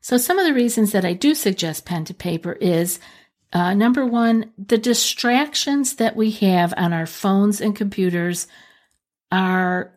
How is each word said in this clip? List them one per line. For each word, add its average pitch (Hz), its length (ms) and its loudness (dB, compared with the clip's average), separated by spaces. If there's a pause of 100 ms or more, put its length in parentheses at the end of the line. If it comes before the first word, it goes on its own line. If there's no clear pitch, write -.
So - 160 -2
some 349 220 2
of 370 80 2
the 302 80 2
reasons 233 380 2
that 180 120 0
I 175 80 0
do 285 220 2
suggest 185 500 -4
pen 165 220 -4
to - 80 -14
paper 170 380 -6
is, 175 460 0 (540)
uh, 175 220 0
number 240 300 2
one, 233 540 0
the 220 200 0
distractions 262 1200 0
that 226 200 0
we 220 160 0
have 180 440 2
on 170 160 0
our 165 140 -4
phones 202 540 0
and 208 160 -2
computers 175 680 -2 (840)
are 185 680 0